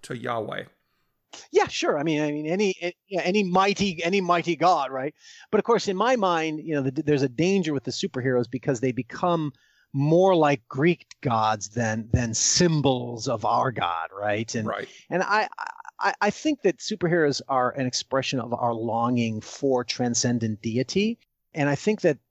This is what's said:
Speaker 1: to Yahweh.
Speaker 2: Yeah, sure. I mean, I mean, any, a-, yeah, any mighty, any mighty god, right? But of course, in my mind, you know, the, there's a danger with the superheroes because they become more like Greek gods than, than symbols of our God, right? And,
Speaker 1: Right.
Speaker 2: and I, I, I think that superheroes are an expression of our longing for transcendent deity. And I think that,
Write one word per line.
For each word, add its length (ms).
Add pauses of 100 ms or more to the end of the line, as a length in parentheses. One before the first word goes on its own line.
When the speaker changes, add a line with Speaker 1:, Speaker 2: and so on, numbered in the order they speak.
Speaker 1:
to 140
Yahweh. 460 (880)
Speaker 2:
Yeah, 160
sure. 320
I 40
mean, 180
I 100
mean, 160
any, 340
a-, 140 (140)
yeah, 120
any 220
mighty, 600
any 180
mighty 340
god, 360
right? 220 (380)
But 80
of 60
course, 240
in 80
my 180
mind, 480
you 100
know, 80
the, 220
there's 180
a 80
danger 440
with 100
the 80
superheroes 580
because 300
they 140
become 580 (420)
more 420
like 320
Greek 380 (160)
gods 480
than, 420
than 220
symbols 960
of 180
our 260
God, 360 (100)
right? 380
And, 120
Speaker 1:
Right. 200 (220)
Speaker 2:
and 120
I, 280 (500)
I, 220
I 80
think 320
that 160
superheroes 680
are 240
an 140
expression 540
of 140
our 200
longing 680
for 420
transcendent 800
deity. 580 (340)
And 160
I 60
think 260
that, 160 (140)